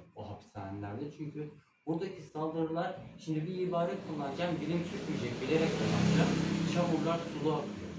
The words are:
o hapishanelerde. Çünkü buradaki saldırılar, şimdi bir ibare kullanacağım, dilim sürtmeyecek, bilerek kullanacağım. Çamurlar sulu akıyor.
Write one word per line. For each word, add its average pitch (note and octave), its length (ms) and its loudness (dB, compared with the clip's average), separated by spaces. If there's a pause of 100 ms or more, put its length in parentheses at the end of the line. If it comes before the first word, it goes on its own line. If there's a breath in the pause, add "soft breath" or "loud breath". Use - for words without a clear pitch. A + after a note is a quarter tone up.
(160)
o G#2 140 -10
hapishanelerde. G#2 880 -6
Çünkü D3+ 340 -6 (340 loud breath)
buradaki E3 360 -2
saldırılar, D#3+ 760 -2 (220)
şimdi D#3 280 -2
bir F3+ 220 0
ibare E3+ 260 2 (140)
kullanacağım, D#3 540 -2
dilim E3+ 220 0
sürtmeyecek, - 580 -2
bilerek D#3+ 280 4
kullanacağım. - 680 4 (360)
Çamurlar E3 440 2
sulu D3+ 360 0
akıyor. - 460 -4